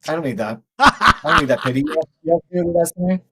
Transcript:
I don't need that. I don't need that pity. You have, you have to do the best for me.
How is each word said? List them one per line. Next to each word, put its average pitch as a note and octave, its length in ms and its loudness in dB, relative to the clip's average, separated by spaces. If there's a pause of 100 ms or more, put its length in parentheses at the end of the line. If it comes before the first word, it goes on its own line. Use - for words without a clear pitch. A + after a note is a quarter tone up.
I D3+ 40 -4
don't E3 120 -4
need B2 140 -4
that. A2 220 -6 (180)
I - 460 2
don't - 160 2
need C#3+ 80 -2
that B2+ 120 2
pity. B2+ 200 -2
You D3 100 -2
have, D#3+ 140 -2 (180)
you D#3+ 100 0
have E3+ 80 4
to - 160 -12
do F3 160 -2
the E3+ 60 2
best E3+ 160 0
for F3+ 140 -4
me. F#3 120 0 (120)